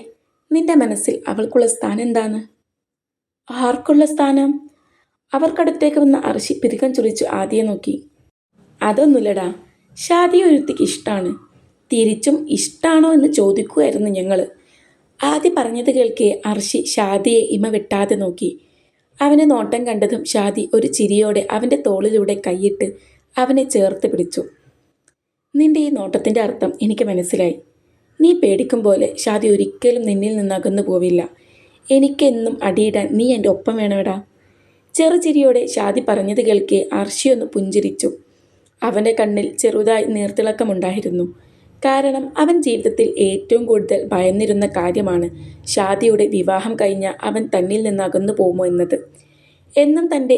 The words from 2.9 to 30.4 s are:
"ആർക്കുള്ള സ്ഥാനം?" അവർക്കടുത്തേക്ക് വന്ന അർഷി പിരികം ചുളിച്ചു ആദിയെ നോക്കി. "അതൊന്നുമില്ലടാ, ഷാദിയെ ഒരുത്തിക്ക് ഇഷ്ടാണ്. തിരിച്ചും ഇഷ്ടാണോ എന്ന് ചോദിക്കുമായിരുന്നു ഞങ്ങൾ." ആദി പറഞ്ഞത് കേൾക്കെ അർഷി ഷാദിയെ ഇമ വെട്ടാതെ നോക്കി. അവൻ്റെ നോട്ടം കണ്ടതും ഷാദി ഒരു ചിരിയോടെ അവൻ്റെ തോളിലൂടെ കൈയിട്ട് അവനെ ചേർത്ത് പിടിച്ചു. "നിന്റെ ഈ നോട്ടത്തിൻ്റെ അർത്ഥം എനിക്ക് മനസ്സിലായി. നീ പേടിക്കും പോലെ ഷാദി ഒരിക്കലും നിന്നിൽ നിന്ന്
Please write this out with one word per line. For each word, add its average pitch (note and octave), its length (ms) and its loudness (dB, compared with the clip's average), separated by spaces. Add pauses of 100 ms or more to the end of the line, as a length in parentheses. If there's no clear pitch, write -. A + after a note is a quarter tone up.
"ആർക്കുള്ള B3+ 580 2
സ്ഥാനം?" C#4 440 2 (840)
അവർക്കടുത്തേക്ക് D#4 640 0
വന്ന C#4 260 4
അർഷി - 280 -4
പിരികം B3+ 400 -2
ചുളിച്ചു A3 380 -2
ആദിയെ G#3 320 -2
നോക്കി. G3 320 -4 (840)
"അതൊന്നുമില്ലടാ, G#3+ 680 2 (500)
ഷാദിയെ F4 480 2
ഒരുത്തിക്ക് D4+ 380 2
ഇഷ്ടാണ്. F#3+ 480 -4 (600)
തിരിച്ചും A3+ 440 2 (140)
ഇഷ്ടാണോ D#4+ 640 0
എന്ന് D4 180 4
ചോദിക്കുമായിരുന്നു G#3 800 0
ഞങ്ങൾ." F#3+ 300 -2 (800)
ആദി D4 300 0
പറഞ്ഞത് A#3+ 420 0
കേൾക്കെ A#3 360 2 (180)
അർഷി G#3 400 -2
ഷാദിയെ G3+ 640 0
ഇമ G#3 180 -2
വെട്ടാതെ G#3 480 -2
നോക്കി. F#3+ 340 -4 (720)
അവൻ്റെ D4 260 4
നോട്ടം A#3+ 400 2
കണ്ടതും G#3+ 400 -2
ഷാദി G3+ 380 -2 (100)
ഒരു A3 140 2
ചിരിയോടെ G#3 540 0 (100)
അവൻ്റെ B3 260 0
തോളിലൂടെ G#3 580 0
കൈയിട്ട് G3 520 -2 (480)
അവനെ C4 280 2
ചേർത്ത് G3 440 0
പിടിച്ചു. - 340 -4 (1120)
"നിന്റെ D#4 240 4
ഈ D4 100 0
നോട്ടത്തിൻ്റെ A3 520 -2
അർത്ഥം F#3+ 300 -2 (100)
എനിക്ക് G#3+ 240 0
മനസ്സിലായി. F3+ 500 -2 (640)
നീ E4 140 6
പേടിക്കും A#3 500 0
പോലെ G3 240 4 (100)
ഷാദി G#3+ 300 0
ഒരിക്കലും G#3+ 560 2
നിന്നിൽ G#3 320 0
നിന്ന് G3 200 -2